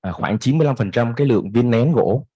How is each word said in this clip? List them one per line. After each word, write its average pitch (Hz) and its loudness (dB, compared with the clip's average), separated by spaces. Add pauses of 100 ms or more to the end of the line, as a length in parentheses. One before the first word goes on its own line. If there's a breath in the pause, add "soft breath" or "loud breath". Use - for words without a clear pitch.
à, 92 -10
khoảng 104 -4
chín 131 0
mươi 156 4
lăm 143 0
phần 107 -2
trăm 117 -2
cái 139 0
lượng 104 0
viên 120 2
nén 120 2
gỗ, 123 0